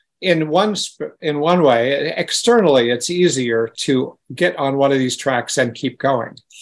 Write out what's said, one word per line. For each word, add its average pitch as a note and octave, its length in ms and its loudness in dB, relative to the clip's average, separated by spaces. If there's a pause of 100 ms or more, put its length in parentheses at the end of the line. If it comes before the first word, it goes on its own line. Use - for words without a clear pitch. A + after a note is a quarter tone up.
(220)
in E3 260 0
one F#3+ 300 0
sp-, - 440 -10
in D3+ 180 -2
one E3+ 240 2
way, C#3 520 2
externally, E3 760 2
it's A#2+ 180 -4
easier C3 680 0
to C3+ 400 -2 (160)
get - 240 -2
on C#3 200 -2
one C#3 140 2
of C3+ 80 2
these B2+ 180 -2
tracks B2+ 400 -4
and A#2+ 160 0
keep - 260 -8
going. C3 380 -2 (240)